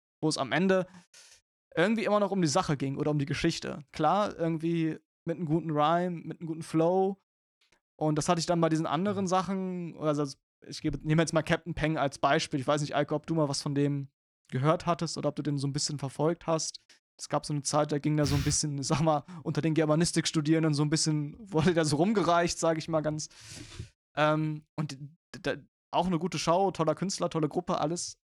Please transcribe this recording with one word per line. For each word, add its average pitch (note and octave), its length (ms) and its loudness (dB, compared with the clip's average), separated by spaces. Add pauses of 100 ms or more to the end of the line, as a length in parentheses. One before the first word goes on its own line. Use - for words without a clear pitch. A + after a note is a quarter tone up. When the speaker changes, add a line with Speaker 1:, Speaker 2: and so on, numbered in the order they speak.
(220)
Speaker 1:
wo D#3 80 2
es D3+ 80 0
am A#2+ 140 -4
Ende F#3+ 340 2 (880)
irgendwie G#3 300 2
immer G#3 140 2
noch G3+ 100 2
um G3 100 0
die E3+ 80 4
Sache D#3 300 0
ging C#3 200 -4
oder D3+ 120 0
um D3+ 80 2
die C#3 80 0
Geschichte. C#3+ 680 -2
Klar, F#3 460 0
irgendwie E3 600 -2 (260)
mit E3+ 120 -4
einem F3 100 -6
guten D#3+ 240 -2
Rhyme, E3 400 2
mit D#3+ 280 -10
einem E3+ 80 -8
guten D#3+ 140 -8
Flow. F#3 580 2 (800)
Und D3+ 200 2
das D3 100 0
hatte F3 100 4
ich D#3+ 60 -2
dann E3+ 160 2
bei E3 80 4
diesen D#3+ 160 0
anderen G3 400 -2
Speaker 2:
Mhm. F3 40 -4
Speaker 1:
Sachen, F#3 680 -4
also D3 340 -2 (360)
ich - 140 -12
gebe, D3 200 -4
nehme D#3 220 2
jetzt D#3 100 -2
mal D#3+ 80 4
Captain E3 320 -2
Peng D#3 240 0
als C3+ 220 -2
Beispiel. D3+ 400 2
Ich B2 80 -2
weiß D3 140 2
nicht, D3 140 -4
Eike, D3 200 0
ob D3+ 100 -6
du E3 80 -4
mal D3+ 160 2
was C#3 140 -4
von D3 100 -4
dem C#3+ 360 0 (420)
gehört D3+ 340 2
hattest E3+ 320 -2
oder D#3+ 120 -2
ob - 60 -4
du F3 60 -4
den C#3+ 160 -2
so C#3 100 -2
ein C#3 60 -4
bisschen D3 240 -4
verfolgt D3 480 -2
hast. D#3+ 340 -2 (400)
Es - 80 -12
gab D3 160 -2
so D#3 100 -4
eine C#3+ 100 -2
Zeit, D3+ 280 0
da D3+ 60 0
ging D3+ 200 0
da D3 80 4
so D3 100 2
ein C#3+ 80 0
bisschen, D3 340 0
ich C3+ 80 -6
sag C3+ 160 0
mal, D#3 220 2 (180)
unter D#3 200 -2
den D#3+ 120 0
Germanistikstudierenden D#3+ 1040 2
so D3 80 2
ein D3 80 0
bisschen, D3+ 480 0
wurde D#3+ 340 2
der D#3+ 120 4
so D3 100 2
rumgereicht, E3+ 640 2
sag E3 180 2
ich D#3 100 -6
mal D#3+ 140 0
ganz. D3+ 280 -4 (840)
Ähm, D3+ 520 0 (100)
und D#3 140 -4
d-, C#3+ 480 -16
d-, C#3 240 -4 (280)
auch F3 140 2
eine F3+ 140 2
gute E3+ 180 -2
Show, F3+ 320 2
toller D#3 240 0
Künstler, F3+ 380 -4
tolle D#3 180 0
Gruppe, F3 300 -2
alles. D#3+ 480 -4